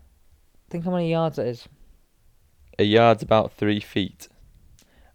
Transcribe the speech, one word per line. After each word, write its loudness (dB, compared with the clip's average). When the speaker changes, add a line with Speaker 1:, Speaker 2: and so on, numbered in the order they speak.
Speaker 1:
think -8
how -6
many -2
yards -2
it -4
is. -10
Speaker 2:
A 4
yard's 4
about 0
three -2
feet. -8